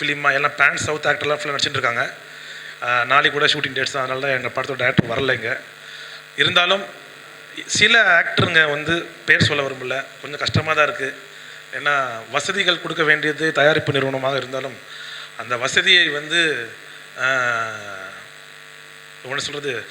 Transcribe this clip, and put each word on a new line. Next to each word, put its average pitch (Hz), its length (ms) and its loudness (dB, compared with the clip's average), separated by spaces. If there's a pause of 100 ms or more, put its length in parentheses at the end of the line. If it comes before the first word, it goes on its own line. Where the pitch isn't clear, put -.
ஃபிலிமா, 143 320 2
எல்லாம் 139 240 2
பேன் 147 180 6
சவுத் 156 320 -2
ஆக்டர்லாம் 147 320 2
ஃபிலிம் 147 180 -4
நடிச்சிட்டு - 120 0
இருக்காங்க. 127 460 0 (680)
ஆ, 123 220 2
நாளைக்கு 143 340 4
கூட 147 140 4
ஷூட்டிங் 139 200 -2
டேட்ஸ் 131 180 -2
தான், 135 140 -2
அதனால 131 220 -4
தான் 131 160 0
எங்க 123 180 -4
படத்தோட 131 160 -4
டைரக்டர் 123 420 0
வரல 131 160 2
இங்க. 117 260 -4 (760)
இருந்தாலும் 180 480 2 (800)
சில 208 540 6
ஆக்டருங்க 165 500 2
வந்து 151 360 -2 (200)
பேர் 165 180 4
சொல்ல 147 180 0
விரும்பல, 131 420 -6 (180)
கொஞ்சம் 143 160 -10
கஷ்டமா 156 340 0
தான் 151 120 4
இருக்கு. 135 340 -4 (560)
ஏன்னா 143 320 0 (240)
வசதிகள் 175 500 0
கொடுக்க 165 220 -2
வேண்டியது 151 500 2
தயாரிப்பு 147 400 4
நிறுவனமாக 135 440 0
இருந்தாலும் 131 380 -6 (640)
அந்த 117 200 -4
வசதியை 175 520 4
வந்து, 151 600 0 (520)
ஆ, 127 320 2 (1700)
என்ன 131 160 -6
சொல்றது, 143 500 -4